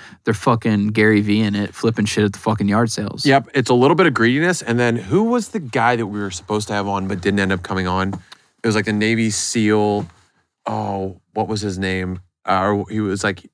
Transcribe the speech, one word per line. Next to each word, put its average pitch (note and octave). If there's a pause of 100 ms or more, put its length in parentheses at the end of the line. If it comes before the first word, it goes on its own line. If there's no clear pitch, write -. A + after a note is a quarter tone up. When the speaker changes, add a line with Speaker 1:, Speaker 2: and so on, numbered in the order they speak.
(240)
Speaker 1:
they're A2+
fucking G#2+
Gary G#2+
Vee G#2
in G#2
it, G#2
flipping A2
shit A2
at G2+
the -
fucking A2
yard A2+
sales. -
Speaker 2:
Yep. C3+
It's B2+
a B2+
little C3+
bit E3+
of B2+
greediness. D3
And A#2
then A#2
who A#2
was A#3
the G#3+
guy B2
that A2+
we G#2
were G2
supposed G#2+
to G#2+
have G2+
on G2
but F#2+
didn't G2
end G2
up F#2
coming F#2
on? F#2+ (500)
It -
was, G#2+
like, G#2+
the A2
Navy A2
seal. G#2 (580)
Oh, G2+ (120)
what A2+
was G#2
his G2
name? F#2 (280)
Uh, F#2+
or G2+
he A2
was, G2
like, G2+